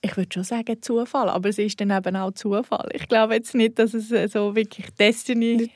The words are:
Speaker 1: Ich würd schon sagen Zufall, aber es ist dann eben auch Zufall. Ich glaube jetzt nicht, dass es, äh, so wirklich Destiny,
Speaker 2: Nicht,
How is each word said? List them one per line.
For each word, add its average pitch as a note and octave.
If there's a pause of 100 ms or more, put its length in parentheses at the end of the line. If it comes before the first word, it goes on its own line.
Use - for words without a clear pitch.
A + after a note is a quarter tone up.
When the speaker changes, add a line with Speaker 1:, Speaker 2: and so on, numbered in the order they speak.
Speaker 1:
Ich -
würd F#3
schon F#3
sagen A3+
Zufall, A#3
aber F#3
es G3
ist G#3
dann G3+
eben F#3+
auch F#3+
Zufall. G#3
Ich -
glaube A3
jetzt A3+
nicht, A3+
dass A3+
es, A3
äh, G#3+
so G#3
wirklich G#3+ (100)
Destiny, A3+
Speaker 2:
Nicht, A#3